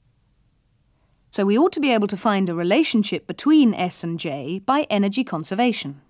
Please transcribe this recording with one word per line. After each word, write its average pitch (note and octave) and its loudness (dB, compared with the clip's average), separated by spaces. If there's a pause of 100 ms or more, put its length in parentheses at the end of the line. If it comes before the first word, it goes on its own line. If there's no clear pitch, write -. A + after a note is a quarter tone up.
(1300)
So G3+ -2
we G3+ 0
ought F#4 4
to E4 0
be C#4 2
able G#3+ 2
to G3 -4
find G3 0
a E3+ -4
relationship G3+ 0
between C#4+ 4
S F3+ -2
and E3 -6
J D3 -6
by C#4 0
energy G3+ 0
conservation. F#3+ -4